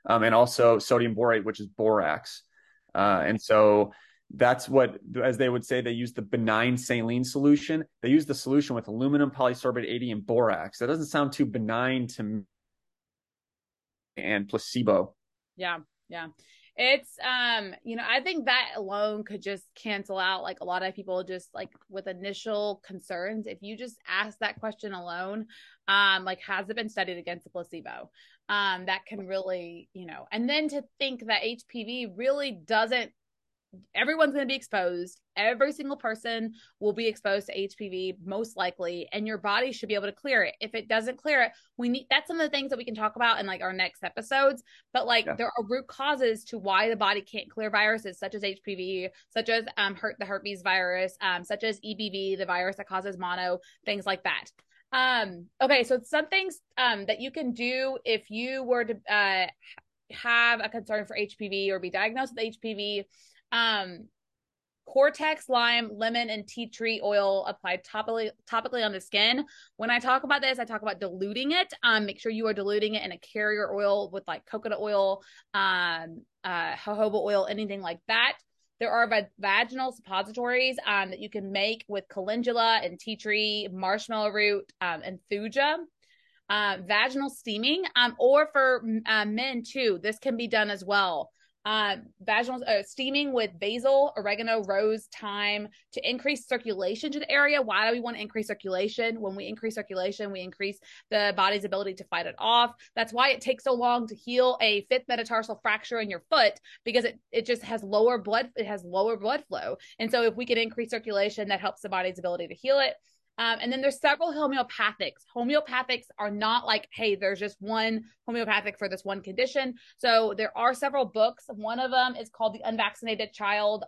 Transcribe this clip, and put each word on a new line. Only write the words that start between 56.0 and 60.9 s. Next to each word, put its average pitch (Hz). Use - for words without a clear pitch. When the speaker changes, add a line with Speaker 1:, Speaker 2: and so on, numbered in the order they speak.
Speaker 2:
some 311
things, 381
um, 220
that 214
you 254
can 262
do 254
if 220
you 254
were 240
to, 220
uh, 196
have 233
a 214
concern 214